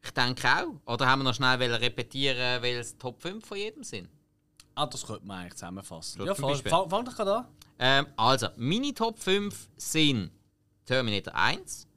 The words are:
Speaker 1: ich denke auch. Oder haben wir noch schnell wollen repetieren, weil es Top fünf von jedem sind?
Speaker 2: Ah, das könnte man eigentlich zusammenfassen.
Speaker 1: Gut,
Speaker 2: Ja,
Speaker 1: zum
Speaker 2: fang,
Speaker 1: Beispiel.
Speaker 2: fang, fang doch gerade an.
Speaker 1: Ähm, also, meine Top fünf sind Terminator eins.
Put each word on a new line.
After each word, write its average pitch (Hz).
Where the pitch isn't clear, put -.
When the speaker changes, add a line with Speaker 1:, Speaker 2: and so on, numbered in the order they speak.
Speaker 1:
ich -
denke 123
auch. 165
Oder 127
haben 135
wir 135
noch 131
schnell 127
wollen 123
repetieren, 123
weil 123
es 117
Top 123
fünf 208
von 202
jedem 220
sind? 90
Speaker 2:
Ah, 147
das -
könnte 107
man 95
eigentlich 87
zusammenfassen. 87
Speaker 1:
Gut, 98
Speaker 2:
Ja, 190
Speaker 1:
zum 139
Speaker 2:
fang, 139
Speaker 1:
Beispiel. 135
Speaker 2:
fang, 175
fang 214
doch 240
gerade 202
an. 247
Speaker 1:
Ähm, 135
also, 123
meine 226
Top 226
fünf 202
sind 139
Terminator 117
eins. 143